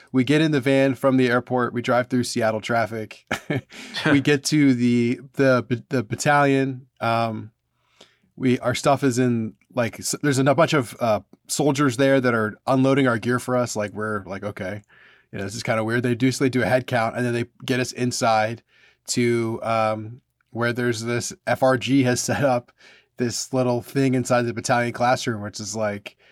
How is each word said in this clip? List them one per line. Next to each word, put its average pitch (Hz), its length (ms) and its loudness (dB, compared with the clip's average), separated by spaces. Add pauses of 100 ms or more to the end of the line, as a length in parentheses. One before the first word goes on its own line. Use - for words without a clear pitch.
(120)
We 131 120 2
get 143 160 2
in 160 120 2
the 143 100 2
van 135 320 2
from 131 240 2
the 127 120 4
airport. 123 440 0
We 120 80 -4
drive 123 280 0
through 123 160 0
Seattle 110 360 -2
traffic. 113 640 -4 (240)
<laughs> 143 160 -4 (460)
We 143 100 4
get 143 240 0
to 143 300 4
the, 120 460 2 (120)
the, 127 560 2
the 127 140 -2
battalion. 135 840 0 (160)
Um, 113 480 -2 (880)
we, 131 240 0
our 120 160 -2
stuff 139 280 2
is 123 140 2
in, 117 380 0 (180)
like, 120 260 -4
s-, - 220 -6
there's 143 160 2
a 139 160 4
bunch 160 200 2
of, 135 260 0
uh, 107 220 0 (260)
soldiers 139 500 0
there 135 240 4
that 120 140 0
are 107 200 -2 (120)
unloading 135 400 2
our 117 100 0
gear 117 220 -2
for 127 180 -2
us. 120 180 -2
Like, 104 180 -4
we're 107 320 -6
like, 95 180 -12
"Okay, 101 400 -8 (480)
you 113 80 -10
know, 98 60 -6
this 98 100 -10
is 117 80 -10
kinda 110 200 0
weird." 117 200 0
They 123 100 0
do, 127 180 2
so 143 120 -2
they 135 60 2
do 123 120 0
a 110 60 0
head 127 180 2
count, 113 300 -2
and 123 100 -2
then 120 80 -2
they 117 120 -2 (200)
get 127 140 0
us 123 140 -4
inside 117 680 0 (460)
to, 117 560 0
um, 110 580 -2 (300)
where 117 200 -2
there's 120 300 -2
this 117 320 -4 (140)
F 120 160 0
R 131 140 4
G 127 260 2
has 123 180 2
set 113 220 -2
up 123 280 0 (460)
this - 360 -4
little 127 280 0
thing 135 320 0
inside 123 300 2
the 117 100 -4
battalion 120 400 0
classroom, 120 480 -2
which 104 180 -10
is 104 160 -10
like, 104 420 -6 (140)